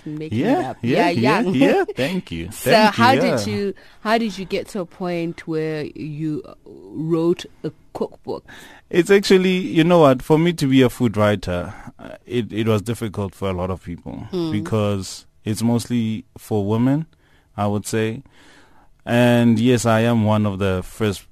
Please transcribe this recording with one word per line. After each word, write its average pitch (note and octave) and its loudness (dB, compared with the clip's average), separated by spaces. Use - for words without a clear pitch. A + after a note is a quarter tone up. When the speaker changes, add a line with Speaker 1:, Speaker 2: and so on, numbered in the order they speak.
Speaker 1:
making D3+ -8
it D3 0
Speaker 2:
Yeah, C#4+ 0
Speaker 1:
up. A#2 -10
Speaker 2:
yeah, D#3 2
Speaker 1:
You F3 -2
are - 0
Speaker 2:
yeah, G#3+ 2
Speaker 1:
young. F#3+ 0
Speaker 2:
yeah. F4 4
Thank F3+ -4
you. E2+ -8
Speaker 1:
<laughs> - -16
So - -4
Speaker 2:
Thank G#3+ 4
you, A2+ 2
Speaker 1:
how - 6
Speaker 2:
yeah. - 2
Speaker 1:
did G#2 -2
you, G3+ -4
how A3 2
did A3 -4
you F#3+ -8
get F3+ -6
to G#3+ -8
a E3+ -8
point E3+ -6
where D#3 -4
you D3+ -6
wrote D#3+ -2
a D#3 -8
cookbook? - -10
Speaker 2:
It's F3 2
actually, F#3+ 4
you E3 0
know F3 6
what, C3 4
for D#3 2
me E3+ 2
to D#3 -2
be C3 6
a A#2+ 4
food A2+ -2
writer, F#2+ -2
uh, - -18
it, G#2 -4
it A2 -2
was G#2+ 2
difficult G#2+ -6
for G2+ -4
a F#2+ -2
lot F2+ -4
of F#2 -8
people - -12
Speaker 1:
Mm. E3+ -4
Speaker 2:
because G#2 -2
it's G#2+ -4
mostly A#2 -2
for G#2 -4
women, B2 0
I G#2 -2
would G2+ -2
say. A2 -4
And A#2+ 4
yes, A#2+ 4
I A2 4
am A#2 2
one G#2+ 2
of G2 -4
the F#2 0
first - -4